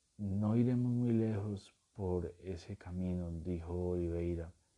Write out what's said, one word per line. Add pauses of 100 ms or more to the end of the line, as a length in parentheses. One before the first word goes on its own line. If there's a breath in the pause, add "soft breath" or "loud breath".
(180)
no
iremos
muy
lejos (180)
por
ese
camino,
dijo
Oliveira. (240 soft breath)